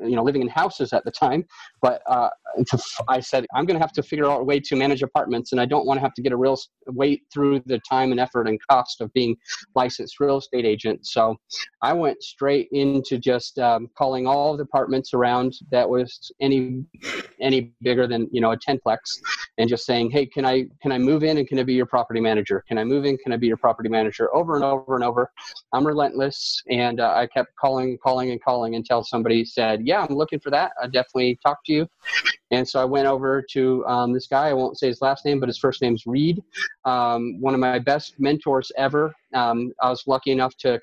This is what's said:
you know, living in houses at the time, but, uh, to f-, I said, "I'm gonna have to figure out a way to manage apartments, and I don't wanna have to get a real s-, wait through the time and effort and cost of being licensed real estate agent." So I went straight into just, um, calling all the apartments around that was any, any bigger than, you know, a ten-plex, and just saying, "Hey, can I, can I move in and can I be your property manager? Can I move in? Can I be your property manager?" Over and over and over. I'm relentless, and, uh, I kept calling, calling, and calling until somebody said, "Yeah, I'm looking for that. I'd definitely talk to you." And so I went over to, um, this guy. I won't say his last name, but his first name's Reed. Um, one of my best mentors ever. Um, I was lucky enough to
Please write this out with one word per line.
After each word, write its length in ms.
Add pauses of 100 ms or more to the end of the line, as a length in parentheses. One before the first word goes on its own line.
you 120
know, 80
living 180
in 80
houses 420
at 140
the 40
time, 360 (400)
but, 160 (140)
uh, 140 (400)
to 80
f-, 240 (140)
I 40 (100)
said, 160 (100)
"I'm 120
gonna 200
have 120
to 120
figure 200
out 100
a 100
way 80 (100)
to 40 (100)
manage 260
apartments, 420
and 120
I 80
don't 180
wanna 180
have 100
to 80
get 60
a 140
real 160
s-, 80 (180)
wait 320 (140)
through 220 (160)
the 80 (160)
time 180
and 120
effort 240
and 80 (140)
cost 300
of 180
being 160 (460)
licensed 420
real 140
estate 360
agent." 260 (160)
So 60 (680)
I 20 (120)
went 200
straight 480
into 460 (140)
just, 220 (140)
um, 140 (180)
calling 320
all 240
the 80
apartments 540
around 320 (220)
that 240
was 140 (300)
any, 460 (600)
any 260 (140)
bigger 240
than, 100 (140)
you 80
know, 80
a 60
ten-plex, 420 (580)
and 160
just 160
saying, 260
"Hey, 100 (100)
can 180
I, 20 (260)
can 160
I 20 (100)
move 200
in 100
and 100
can 100
I 40
be 180
your 140
property 340
manager? 280 (120)
Can 80
I 160
move 160
in? 140
Can 120
I 80
be 40
your 200
property 300
manager?" 280 (140)
Over 160
and 80
over 340
and 120
over. 140 (500)
I'm 200
relentless, 440 (320)
and, 320
uh, 200
I 20 (120)
kept 140 (140)
calling, 340 (100)
calling, 240
and 180
calling 260
until 280
somebody 400
said, 320 (160)
"Yeah, 140
I'm 160
looking 180
for 120
that. 200 (100)
I'd 180
definitely 320 (140)
talk 200
to 80
you." 140 (640)
And 200
so 80
I 60
went 220
over 240 (240)
to, 80 (300)
um, 200
this 140
guy. 220
I 40
won't 240
say 160
his 80
last 240
name, 140
but 100
his 160
first 160
name's 240
Reed. 320 (480)
Um, 560
one 140
of 40
my 200
best 400
mentors 580
ever. 260 (300)
Um, 480
I 80
was 140 (100)
lucky 240
enough 260
to 200